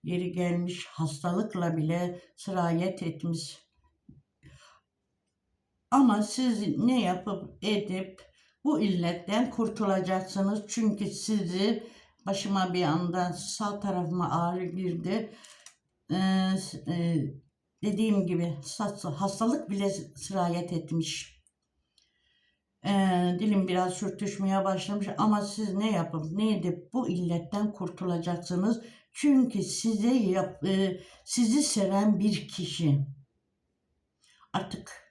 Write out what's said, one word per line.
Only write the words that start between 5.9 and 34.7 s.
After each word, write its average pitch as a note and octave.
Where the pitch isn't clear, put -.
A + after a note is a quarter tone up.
Ama A#3
siz G#3
ne A#3+
yapıp F#3
edip F#3+
bu D4+
illetten F#3+
kurtulacaksınız. G3
Çünkü G#3+
sizi G3
başıma G3
bir F3+
anda F3
sağ G3+
tarafıma F3+
ağrı F3
girdi. F#3
Ee, F3+
e, E3+
dediğim G3+
gibi E3+
sas-, -
hastalık G3
bile G3
sirayet F3
etmiş. -
Ee, F3+
dilim G3
biraz F3+
sürtüşmeye F#3+
başlamış G3+
ama G#3
siz G3+
ne G#3+
yapıp D#3+
ne G#3
edip E3+
bu B3
illetten F3
kurtulacaksınız. F3
Çünkü C4
size A3+
yap-, F#3+
e, F#3+
sizi B3
seven G3
bir F#3+
kişi D3+
artık -